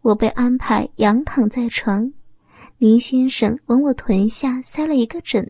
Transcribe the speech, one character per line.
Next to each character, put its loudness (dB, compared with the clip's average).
我 2
被 0
安 0
排 -2
仰 2
躺 0
在 -4
床， -2
宁 6
先 0
生 -2
往 2
我 0
臀 0
下 -2
塞 -6
了 -2
一 2
个 -10
枕 -4